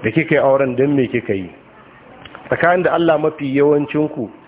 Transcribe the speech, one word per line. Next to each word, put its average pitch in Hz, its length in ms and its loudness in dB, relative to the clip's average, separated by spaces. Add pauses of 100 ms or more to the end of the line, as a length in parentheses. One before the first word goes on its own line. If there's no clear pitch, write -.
Da 110 80 0
kika 160 240 0
yi - 60 4
auren 135 340 2
don 143 200 0
me 131 120 2
kika 113 260 -4
yi? 92 160 -6 (1000)
Tsakanin 175 340 0
da 147 100 0
Allah 165 260 2
mafi 151 360 -4
yawancinku 147 720 0 (180)